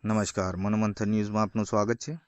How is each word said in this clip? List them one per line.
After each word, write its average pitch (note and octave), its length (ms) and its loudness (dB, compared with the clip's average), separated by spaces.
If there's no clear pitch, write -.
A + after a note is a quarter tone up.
નમસ્કાર, G2+ 520 0
મનોમંથન G#2 520 0
ન્યૂઝમાં G#2+ 340 2
આપનું G#2+ 220 0
સ્વાગત G#2+ 320 2
છે. D#3 320 -10